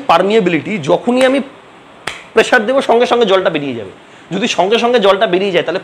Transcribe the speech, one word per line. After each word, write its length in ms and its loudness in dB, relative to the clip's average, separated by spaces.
permeability, 680 0
যখনই 480 0
আমি 140 0
pressure 320 2
দেবো 160 0
সঙ্গে 240 2
সঙ্গে 200 0
জলটা 240 2
বেরিয়ে 260 -4
যাবে। 140 -10
যদি 120 -4
সঙ্গে 300 0
সঙ্গে 220 0
জলটা 280 2
বেরিয়ে 240 -2
যায়, 120 0
তাহলে 200 -6